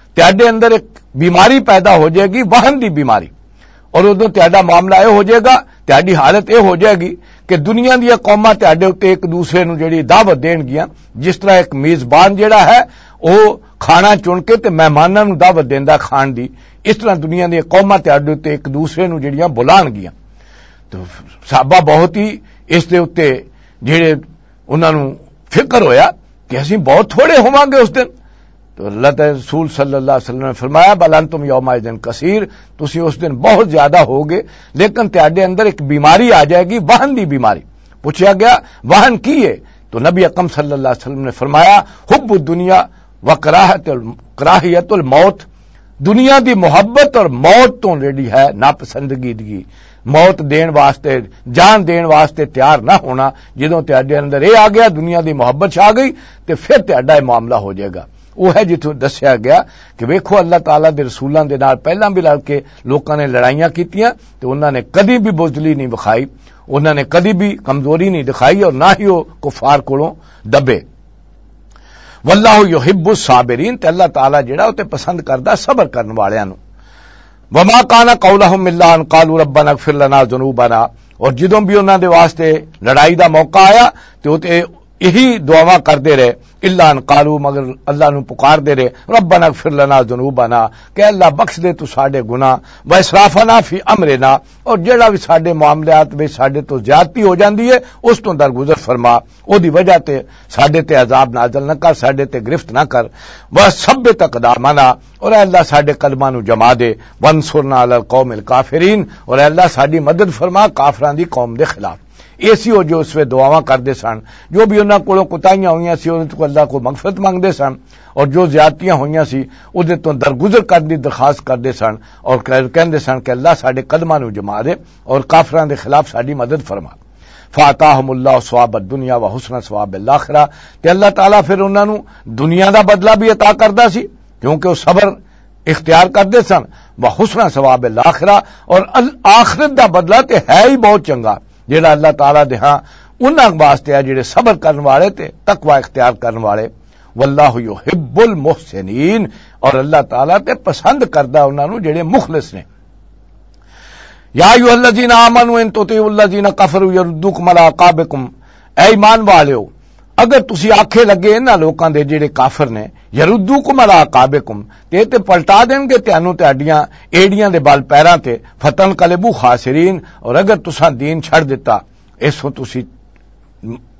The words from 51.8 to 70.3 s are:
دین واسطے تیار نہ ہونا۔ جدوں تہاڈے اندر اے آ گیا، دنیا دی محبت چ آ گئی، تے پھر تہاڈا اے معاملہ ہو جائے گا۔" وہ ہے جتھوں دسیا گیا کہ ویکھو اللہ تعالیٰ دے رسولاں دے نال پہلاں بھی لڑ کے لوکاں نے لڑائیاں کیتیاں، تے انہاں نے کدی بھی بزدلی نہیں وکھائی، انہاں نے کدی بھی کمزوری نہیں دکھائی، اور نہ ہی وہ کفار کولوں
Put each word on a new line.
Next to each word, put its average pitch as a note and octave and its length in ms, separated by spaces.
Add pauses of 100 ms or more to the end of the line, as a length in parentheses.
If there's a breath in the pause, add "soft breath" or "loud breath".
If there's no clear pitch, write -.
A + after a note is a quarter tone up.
دین E3+ 180
واسطے D#3 400
تیار C#3+ 340
نہ A#2 120
ہونا۔ C3+ 380 (300 soft breath)
جدوں D#3 220
تہاڈے C3+ 360
اندر C#3+ 240
اے G#3 160
آ G#3+ 100
گیا، A3 280
دنیا E3+ 300
دی D#3 80
محبت C#3 360
چ E3 100
آ G#3 120
گئی، B3+ 200 (340 loud breath)
تے E3 100
پھر - 260
تہاڈا C3 320
اے D3 80
معاملہ A#2+ 340
ہو G2 180
جائے G2 220
گا۔" E2+ 100 (320)
وہ F#3 180
ہے G#3 80
جتھوں E3 300
دسیا C3+ 420
گیا C3 280 (340 soft breath)
کہ A#2 80
ویکھو F#3+ 320
اللہ F3 180 (100)
تعالیٰ D#3 320
دے D3 60
رسولاں C#3 400
دے C#3 140
نال C3+ 200
پہلاں G3+ 320
بھی F#3 120
لڑ D3 240
کے C#3+ 160 (240 soft breath)
لوکاں C#3 320
نے D3 100
لڑائیاں C3 420
کیتیاں، F3 400 (300 soft breath)
تے C3 80
انہاں C#3+ 240
نے B2+ 100 (100)
کدی G3+ 260
بھی A3 140
بزدلی D#3 420
نہیں C3+ 140
وکھائی، A2+ 380 (420 soft breath)
انہاں D3 260
نے C#3+ 100
کدی F3 300
بھی G3+ 300
کمزوری D3 460
نہیں E3+ 140
دکھائی، C3+ 380
اور F3 120
نہ C3+ 120 (140)
ہی G#3 60
وہ F3 180 (180)
کفار C#3 380
کولوں C#3 340 (340 soft breath)